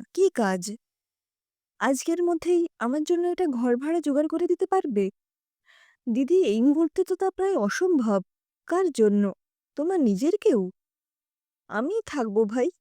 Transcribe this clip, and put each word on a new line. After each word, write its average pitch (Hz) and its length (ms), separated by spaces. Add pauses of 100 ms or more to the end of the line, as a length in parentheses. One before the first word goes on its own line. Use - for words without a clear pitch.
(120)
কি 370 180
কাজ?" 190 340 (1160)
"আজকের 277 440
মধ্যেই 339 400 (140)
আমার 262 260
জন্য 349 240
একটা 359 200
ঘর 247 280
ভাড়া 302 240
জোগাড় 294 280
করে 330 200
দিতে 359 180
পারবে?" 254 400 (1000)
"দিদি, 262 360
এই 220 180
মুহূর্তে 302 420
তো 370 120
তা 381 160
প্রায় 381 260
অসম্ভব।" 220 640 (460)
"কার 370 240
জন্য? 202 320 (540)
তোমার 339 220
নিজের 254 380
কেউ?" 294 220 (1080)
"আমিই 320 360
থাকবো 226 400
ভাই।" 247 240 (120)